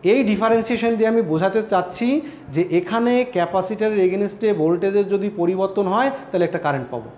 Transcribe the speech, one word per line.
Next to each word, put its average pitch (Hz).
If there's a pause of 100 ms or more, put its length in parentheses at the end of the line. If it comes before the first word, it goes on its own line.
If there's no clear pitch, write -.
(120)
এই 269 (100)
differentiation 226
দিয়ে 220
আমি 226 (100)
বোঝাতে 190 (120)
চাচ্ছি 185 (460)
যে 160 (160)
এখানে 226 (220)
ক্যাপাসিটরের 190
এগেনস্টে 202 (120)
ভোল্টেজের 190
যদি 202 (120)
পরিবর্তন 190
হয়, 262 (180)
তাহলে 175
একটা 170
current 139
পাবো। 117